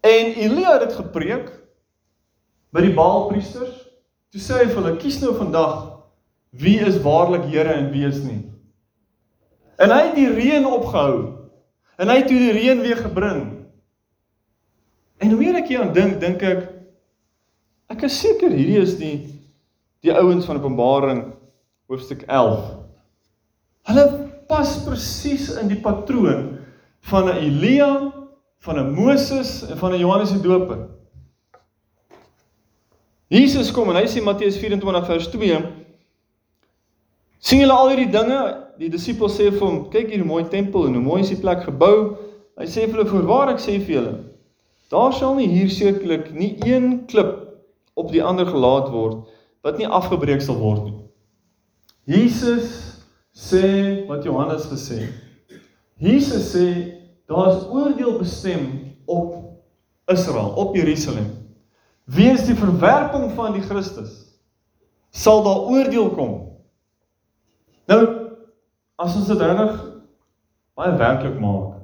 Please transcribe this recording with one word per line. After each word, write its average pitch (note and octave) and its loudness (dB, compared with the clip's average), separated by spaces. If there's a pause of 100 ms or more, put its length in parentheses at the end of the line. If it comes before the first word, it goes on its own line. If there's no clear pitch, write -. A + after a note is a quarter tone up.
En A3+ 4
Elia C4+ 2
het - 2
dit - -6
gepreek E3+ -8 (1200)
by E3+ 2
die F#3+ 4
Baalpriesters. G3+ 0 (580)
Toe G3+ -12
sê B3+ 0
hy A#3 6
vir G#3 -2
hulle, E3 0
"Kies C#4 -4
nou A#3+ 0
vandag D#3+ -2 (480)
wie F3+ 2
is G3+ 2
waarlik E3 2
Here D#3 2
en C#3 -2
wie C#3 -2
is C#3 -4
nie." G#2+ -10 (1300)
En G3+ 6
hy C4 6
het E4 -2
die C4+ 4
reën C4+ 2
opgehou. F3 0 (600)
En F#3 0
hy A#3+ 6
het C4+ 4
toe C4 4
die B3 4
reën A#3+ 2
weer A#3 -2
gebring. F#3 -4 (1800)
En G#3 2
hoe A3+ 4
meer F4+ 2
ek - -2
hier B3+ 0
aan F#3 -2
dink, F#3+ 2
dink F3+ -2
ek, F#3 0 (1200)
ek - -8
is C#4 -2
seker G#4+ 2
hierdie F#3 2
is F3+ 0
die, D3+ -6 (880)
die E3 2
ouens F3+ 2
van D3+ -6
Openbaring C3 0 (680)
hoofstuk B2+ -12
elf. A2 0 (1120)
Hulle C#4 6 (420)
pas D4 0
presies - -6
in G#3 -2
die G3+ -2
patroon G3 -2 (500)
van F#3 2
'n F3+ 0
Elia, C4+ 2 (460)
van D#3 -6
'n C#3 -2
Moses C4 0
en - -12
van F3+ -2
'n F3+ -2
Johannes F#3+ 2
die F#3+ -2
Doper. F3 0 (2500)
Jesus C4+ 4
kom A3+ 0
en E3+ 2
hy G#3 2
sê, A#3 -4
Matteus G3+ -2
vierentwintig G3 -2
vers E3+ -4
twee, G3+ -2 (1800)
"Sien C4+ 4
julle C4+ 8
al C4 6
hierdie B3+ 2
dinge?" A3+ -2 (120)
Die E3 -6
disippels G3+ -4
sê G#3 4
vir G3+ -2
hom, E3 -2
"Kyk A3 -2
hier, G#3+ -4
hoe F3 0
mooi E3 -2
tempel G3 0
en B2+ 0
hoe A#2+ 0
mooi D#3+ 0
is G3 0
die F#3+ -4
plek F3 -2
gebou." G3+ 2 (400)
Hy - -10
sê A3 -2
vir A3 -4
hulle, G#3 0
"Voorwaar, G3 2
ek B3 -2
sê G3+ -4
vir E3+ -6
julle, A2+ -4 (640)
daar A#3 2
sal C4+ -2
nie B3+ 0
hier F#3 2
sekerlik F#3+ -2
nie G3 -4
een B3 0
klip - 0 (460)
op - -8
die E3 2
ander F#3 0
gelaat C3 2
word A2+ -6 (360)
wat D3+ -4
nie A3 -4
afgebreek D3+ 0
sal B2+ -4
word G#2 -2
nie." - -12 (1080)
Jesus A#3 0 (340)
sê G3 0
wat D3 -8
Johannes D3+ -4
gesê. A2+ -8 (880)
Jesus A#3 0
sê, F3 -2 (260)
daar F#3 2
is - -8
oordeel B3+ -2
bestem D3 -6 (100)
op E3+ -4 (720)
Israel, C3 0
op G3 -2
Jerusalem. C3 -2 (720)
Weens G#3+ 4
die A#3+ 0
verwerping A3+ 0
van G#3+ -6
die F#3+ -6
Christus F3 -10 (1000)
sal G#3+ 4
daar G3 0
oordeel B3+ 2
kom. B2+ -6 (1500)
Nou, G#3+ 6 (960)
as F3 -4
ons G3 -2
dit G3 0
regtig F#3+ 0 (1000)
baie E3+ -2
werklik B2 -2
maak G2 -4